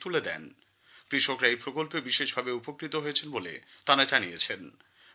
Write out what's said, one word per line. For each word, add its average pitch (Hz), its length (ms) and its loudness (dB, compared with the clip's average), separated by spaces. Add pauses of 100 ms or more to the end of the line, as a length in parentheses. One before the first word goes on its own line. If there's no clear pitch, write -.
তুলে 170 200 -2
দেন। 85 220 -6 (680)
কৃষকরা 127 380 2
এই 120 100 2
প্রকল্পে 151 420 -6
বিশেষভাবে 127 520 0
উপকৃত 143 440 -8
হয়েছেন 147 340 0
বলে 95 220 -6 (320)
তাঁরা 135 200 6
জানিয়েছেন। 95 560 2 (540)